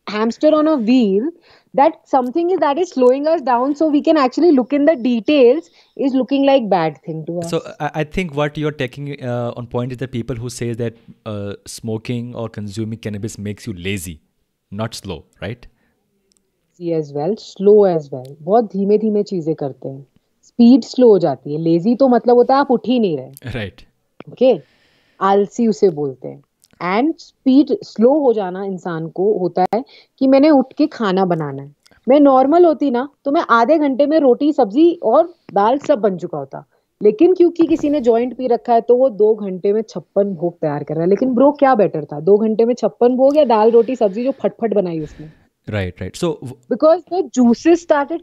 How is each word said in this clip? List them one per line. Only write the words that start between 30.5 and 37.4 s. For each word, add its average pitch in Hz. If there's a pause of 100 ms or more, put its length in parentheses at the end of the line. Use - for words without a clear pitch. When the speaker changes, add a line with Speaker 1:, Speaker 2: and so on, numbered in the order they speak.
Speaker 1:
के 302
खाना 196
बनाना 147
है। 147 (340)
मैं 285
नॉर्मल 277
होती 294
ना, 247 (160)
तो 277
मैं 320
आधे 233
घंटे 285
में 311
रोटी, 285
सब्जी 285
और 320 (200)
दाल 208
सब 277
बन 196
चुका 165
होता। 147 (380)
लेकिन 220
क्योंकि 339